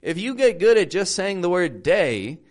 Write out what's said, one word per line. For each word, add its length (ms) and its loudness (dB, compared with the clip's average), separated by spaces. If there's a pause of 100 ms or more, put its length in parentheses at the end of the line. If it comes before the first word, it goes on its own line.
If 160 -6
you 180 -6
get 240 2
good 180 6
at 140 0
just 240 -2
saying 240 -4
the 100 0
word 320 0
day, 580 0 (120)